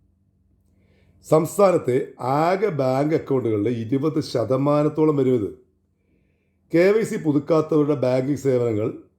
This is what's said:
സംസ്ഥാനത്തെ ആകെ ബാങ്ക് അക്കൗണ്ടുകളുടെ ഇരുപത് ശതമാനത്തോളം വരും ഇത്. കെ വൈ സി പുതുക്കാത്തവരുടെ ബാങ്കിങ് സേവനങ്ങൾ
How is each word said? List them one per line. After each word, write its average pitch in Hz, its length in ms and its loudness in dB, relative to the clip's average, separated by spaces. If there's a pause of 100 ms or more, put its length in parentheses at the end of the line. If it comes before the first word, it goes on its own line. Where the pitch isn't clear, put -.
(1300)
സംസ്ഥാനത്തെ 160 920 2
ആകെ 165 480 0
ബാങ്ക് 139 460 0
അക്കൗണ്ടുകളുടെ 117 560 -2
ഇരുപത് 131 500 -2
ശതമാനത്തോളം 147 960 0
വരും 127 180 2
ഇത്. 101 280 -4 (1120)
കെ 175 160 6
വൈ 220 120 2
സി 214 140 -4
പുതുക്കാത്തവരുടെ 151 760 0
ബാങ്കിങ് 127 420 -2
സേവനങ്ങൾ 120 600 -2 (200)